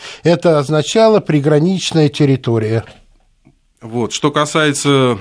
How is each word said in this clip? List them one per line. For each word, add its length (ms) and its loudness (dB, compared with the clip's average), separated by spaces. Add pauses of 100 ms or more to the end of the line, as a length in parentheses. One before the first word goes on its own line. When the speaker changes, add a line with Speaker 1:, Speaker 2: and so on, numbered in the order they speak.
(240)
Speaker 1:
Это 360 2
означало 600 2
приграничная 880 0
территория. 760 0 (960)
Speaker 2:
Вот. 320 -6
Что 200 -4
касается, 880 0